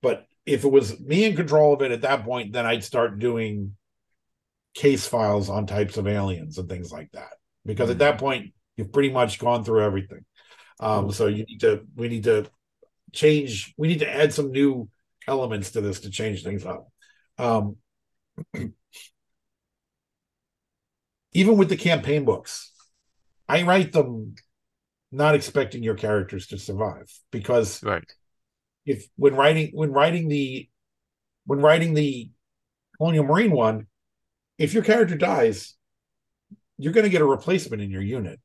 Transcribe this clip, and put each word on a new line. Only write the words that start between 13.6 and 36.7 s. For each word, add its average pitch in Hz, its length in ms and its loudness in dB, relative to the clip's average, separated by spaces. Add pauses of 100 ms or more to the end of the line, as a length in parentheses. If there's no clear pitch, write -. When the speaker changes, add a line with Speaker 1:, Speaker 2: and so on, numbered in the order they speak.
Speaker 1:
we 156 120 0
need 165 100 0
to 151 100 -2
add 147 240 2
some 139 200 -2
new 131 360 0 (380)
elements 113 460 -4
to 113 80 -4
this 101 220 -4
to 101 80 -12
change 107 340 -6
things 95 200 -8
up. - 240 -12 (480)
Um, 123 420 -2 (760)
<clears throat> - 200 -10 (2500)
even 196 240 6
with 190 120 6
the 190 80 0
campaign 147 480 0
books, - 480 -4 (760)
I 160 140 2
write 180 300 2
them 120 420 -2 (760)
not 147 240 2
expecting 135 480 -2
your 113 120 -2
characters 101 540 -4
to 101 100 -12
survive, 98 520 -8 (200)
because 113 520 -2
Speaker 2:
Right. 95 220 -4 (800)
Speaker 1:
if, 139 220 -6 (100)
when 139 180 4
writing, 151 380 4
when 151 200 -2
writing 160 360 2
the, 135 400 -4 (800)
when 139 140 -2
writing 160 340 6
the 135 360 -2 (680)
Colonial 156 280 2
Marine 185 280 4
one, 110 340 0 (720)
if 156 160 0
your 220 80 2
character 214 340 4
dies, 127 580 0 (1000)